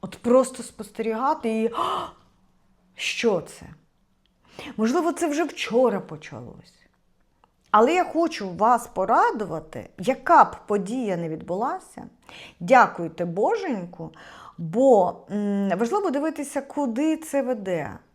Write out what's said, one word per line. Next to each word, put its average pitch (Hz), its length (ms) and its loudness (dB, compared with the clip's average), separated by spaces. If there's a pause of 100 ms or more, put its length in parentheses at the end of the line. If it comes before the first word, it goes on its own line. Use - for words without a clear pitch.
От - 200 -14
просто 247 420 4
спостерігати 226 960 -4
і: 226 60 0
«А, - 400 -4 (880)
що - 460 -2
це?» - 240 -18 (1120)
Можливо, 302 340 0
це 339 160 -2
вже 294 160 -2
вчора 240 560 0
почалось. - 840 -16 (880)
Але 233 220 6
я 359 100 2
хочу 320 460 -2
вас 220 380 2
порадувати, 208 1080 -2
яка 254 460 4
б - 120 0 (120)
подія 208 500 -2
не 170 120 -4
відбулася, 226 720 -8 (560)
дякуйте 175 680 4
Боженьку, 202 840 -4 (460)
бо, 180 580 4 (160)
м, 202 460 -2
важливо 349 320 0
дивитися, 285 520 -4
куди 285 560 -2
це 285 240 -4
веде. 190 580 -4 (140)